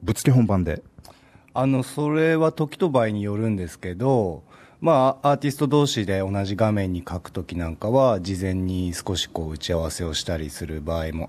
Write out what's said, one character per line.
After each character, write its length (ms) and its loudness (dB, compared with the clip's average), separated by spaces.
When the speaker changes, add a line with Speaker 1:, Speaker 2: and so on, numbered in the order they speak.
Speaker 1:
ぶ 100 -2
っ 20 -2
つ 80 -6
け 80 4
本 160 6
番 180 2
で？ 180 -4
Speaker 2:
あ 140 0
の、 160 2
そ 280 -4
れ 260 2
は 160 2
時 260 -4
と 100 2
場 140 4
合 80 2
に 120 -2
よ 140 -2
る 140 0
ん 60 2
で 120 -4
す 100 -16
け 160 -8
ど、 500 0
ま 420 4
あ、 100 4
ア 20 4
ー 20 4
テ 120 -4
ィ 20 2
ス 60 -6
ト 100 0
同 180 4
士 220 0
で 140 0
同 240 -2
じ 120 -4
画 160 4
面 220 0
に 100 -6
描 160 -6
く 120 -14
時 240 -8
な 120 -4
ん 80 -8
か 140 -4
は、 320 4
事 180 -4
前 140 -2
に 400 -2
少 200 -4
し 120 -4
こ 220 -6
う 40 -8
打 60 -8
ち 160 -6
合 40 0
わ 120 -2
せ 140 -6
を 100 -4
し 100 -4
た 140 -4
り 100 -8
す 180 -10
る 140 -8
場 220 -4
合 100 -6
も 160 -6